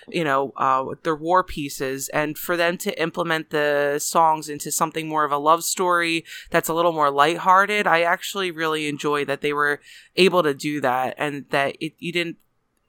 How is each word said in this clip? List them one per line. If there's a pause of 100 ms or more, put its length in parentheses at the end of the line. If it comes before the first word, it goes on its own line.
you
know,
uh, (180)
their
war
pieces,
and
for
them
to
implement
the
songs
into
something
more
of
a
love
story (280)
that's
a
little
more
lighthearted,
I
actually
really
enjoy
that
they
were (360)
able
to
do
that,
and
that
it,
you
didn't, (520)